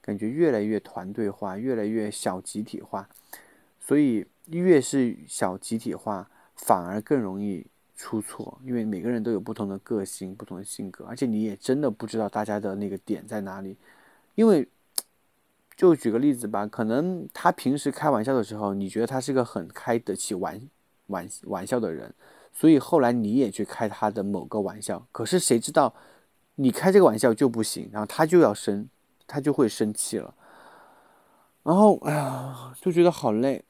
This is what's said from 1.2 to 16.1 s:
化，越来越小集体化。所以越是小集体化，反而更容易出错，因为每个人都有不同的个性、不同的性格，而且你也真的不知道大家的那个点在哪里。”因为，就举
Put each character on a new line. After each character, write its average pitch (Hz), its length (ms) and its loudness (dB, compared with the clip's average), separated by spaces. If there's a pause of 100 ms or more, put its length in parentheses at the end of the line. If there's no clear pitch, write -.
化， 98 260 -6
越 123 200 -4
来 107 100 -2
越 107 240 -2
小 95 320 -6
集 - 220 -8
体 - 180 -10
化。 98 260 -10 (720)
所 - 160 0
以 127 300 2 (220)
越 170 340 6
是 123 340 0 (120)
小 92 280 -2
集 113 220 -6
体 113 160 -6
化， - 380 -8 (240)
反 95 280 2
而 92 160 -4
更 139 200 0
容 98 200 -6
易 101 280 -6 (280)
出 - 240 -8
错， - 460 -12
因 131 80 -6
为 117 100 -2
每 104 180 -4
个 113 80 -4
人 120 140 -2
都 117 80 -2
有 104 80 0
不 110 140 -8
同 101 160 -6
的 98 80 -8
个 101 260 -4
性、 95 320 -10
不 104 80 -18
同 95 140 -12
的 95 60 -12
性 101 260 -12
格， - 160 -18
而 117 100 -12
且 127 120 -2
你 107 160 0
也 104 120 -4
真 131 240 -2
的 143 120 0
不 110 160 -10
知 113 100 -6
道 110 100 -2
大 107 160 -4
家 104 160 -4
的 101 160 -4
那 101 140 -4
个 98 80 -6
点 98 300 -6
在 110 140 -8
哪 98 200 -10
里。” 98 160 -12 (560)
因 226 140 4
为， 170 200 6 (1080)
就 180 200 6
举 127 160 -2